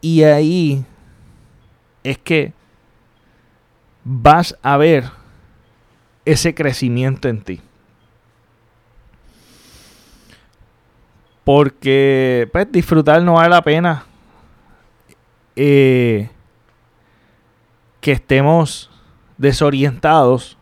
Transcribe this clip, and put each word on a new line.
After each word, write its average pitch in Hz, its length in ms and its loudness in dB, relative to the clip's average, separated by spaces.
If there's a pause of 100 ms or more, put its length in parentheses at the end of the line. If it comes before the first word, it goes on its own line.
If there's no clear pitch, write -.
Y 160 220 2
ahí 151 600 2 (1200)
es 135 140 -8
que 156 340 -4 (1500)
vas 147 580 0
a 139 140 0
ver 143 340 0 (1120)
ese 160 300 -2
crecimiento 131 760 -4
en 110 140 -6
ti. 90 180 -14 (3750)
Porque, 135 1080 0
pues, 196 180 -4
disfrutar 160 520 2
no 175 120 0
vale 165 140 4
la 175 140 4
pena, 160 420 -2 (1500)
eh, 127 760 0 (1700)
que 143 120 -2
estemos 139 800 -2 (460)
desorientados 139 1300 0